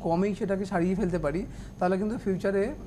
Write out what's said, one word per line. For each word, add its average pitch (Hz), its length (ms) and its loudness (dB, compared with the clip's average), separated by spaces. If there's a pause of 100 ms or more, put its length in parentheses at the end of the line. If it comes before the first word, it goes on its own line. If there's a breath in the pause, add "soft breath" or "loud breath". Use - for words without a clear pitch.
কমেই 185 340 2
সেটাকে 196 300 0
সারিয়ে 185 300 2
ফেলতে 180 240 0
পারি, 160 280 -2 (320 loud breath)
তাহলে 185 200 2
কিন্তু 214 200 -2
ফিউচারে 196 560 0 (120)